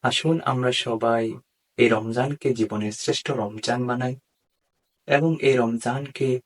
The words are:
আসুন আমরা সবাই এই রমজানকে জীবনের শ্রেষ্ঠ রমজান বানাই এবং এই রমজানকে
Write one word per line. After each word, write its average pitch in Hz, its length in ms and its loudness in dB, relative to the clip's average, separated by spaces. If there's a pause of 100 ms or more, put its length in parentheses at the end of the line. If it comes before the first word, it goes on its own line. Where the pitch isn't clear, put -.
আসুন 160 380 0
আমরা 127 320 0
সবাই 117 600 0 (440)
এই 120 120 6
রমজানকে 120 640 0
জীবনের 107 380 -2
শ্রেষ্ঠ - 380 -4
রমজান 120 560 -2
বানাই 127 300 -2 (920)
এবং 151 340 2
এই 135 160 4
রমজানকে 127 880 -2